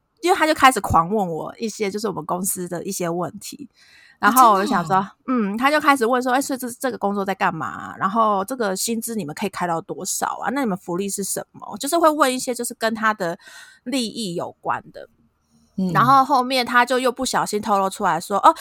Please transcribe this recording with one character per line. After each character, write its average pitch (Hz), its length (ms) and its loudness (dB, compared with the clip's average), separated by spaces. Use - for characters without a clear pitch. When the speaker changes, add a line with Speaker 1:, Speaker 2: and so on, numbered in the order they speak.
Speaker 1:
因 339 100 2
为 392 60 4
他 311 100 2
就 311 80 4
开 269 160 2
始 214 100 -2
狂 170 300 2
问 202 180 0
我 156 300 -8
一 226 100 -4
些， 202 220 -4
就 208 80 -6
是 208 100 -4
我 190 40 -4
们 160 120 -8
公 180 180 -4
司 185 260 -4
的 170 160 -6
一 196 80 -8
些 175 160 -4
问 170 300 -4
题， - 300 -16
然 208 140 4
后 240 200 8
我 196 100 4
就 214 60 -2
想 185 180 0
说， 185 100 2
Speaker 2:
哦， 196 100 0
真 262 100 0
的 233 60 0
哦。 196 100 -2
Speaker 1:
嗯， 208 60 -4
他 269 120 2
就 302 100 2
开 285 160 4
始 233 100 0
问 247 160 2
说 254 100 0
，“哎， 269 80 4
所 277 140 -4
以 254 40 -6
这， 196 120 -8
这 254 200 -4
个 208 60 -8
工 202 180 -2
作 202 100 -2
在 190 100 -2
干 180 200 0
嘛？ 95 440 -8
然 190 100 0
后 208 360 2
这 262 120 -6
个 208 200 -2
薪 233 240 -2
资 233 140 -8
你 202 100 -4
们 151 100 -8
可 - 100 -8
以 196 40 0
开 - 180 -6
到 165 140 -2
多 175 260 -10
少 - 360 -4
啊？ - 100 -2
那 277 100 -2
你 247 40 -2
们 185 120 -2
福 175 180 -6
利 196 120 -4
是 196 140 -6
什 - 300 -6
么？” - 260 -16
就 285 100 -8
是 339 100 2
会 330 100 6
问 294 240 2
一 254 60 -2
些 247 160 -4
就 240 100 -6
是 - 100 -8
跟 226 200 -2
他 220 180 0
的 185 260 -4
利 247 240 0
益 190 260 -6
有 127 260 -6
关 123 220 -4
的。 - 160 -16
Speaker 2:
嗯。 185 160 -2
Speaker 1:
然 196 120 4
后 269 200 6
后 262 180 4
面 254 220 0
他 240 220 4
就 254 120 2
又 254 140 2
不 262 140 -4
小 185 180 0
心 208 160 -4
透 208 180 0
露 190 120 0
出 214 140 -6
来 170 160 2
说 196 260 -2
，“哦， 320 140 8